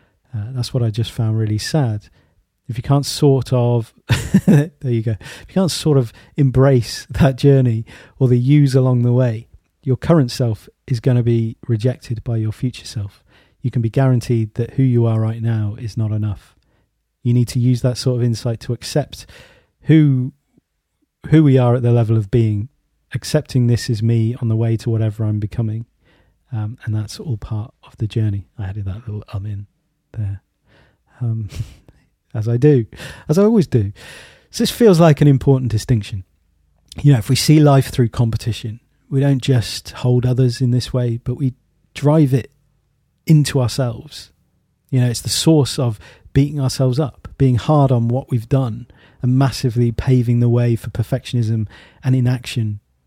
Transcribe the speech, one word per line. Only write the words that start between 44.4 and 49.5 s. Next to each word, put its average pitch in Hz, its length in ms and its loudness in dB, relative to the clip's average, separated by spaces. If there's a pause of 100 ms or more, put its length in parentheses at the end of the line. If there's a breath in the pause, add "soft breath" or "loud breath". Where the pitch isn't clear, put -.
You 131 100 2
know, 123 80 2
it's 117 140 -4
the - 80 -6
source 156 480 2
of 120 200 -2 (340 loud breath)
beating 143 280 0
ourselves 131 380 -2
up, 143 300 -8 (100)
being 127 180 2
hard 143 340 2
on 117 180 2
what 127 220 -4
we've 113 180 -4
done, 120 380 -4 (360 soft breath)
and 127 160 2
massively 120 540 0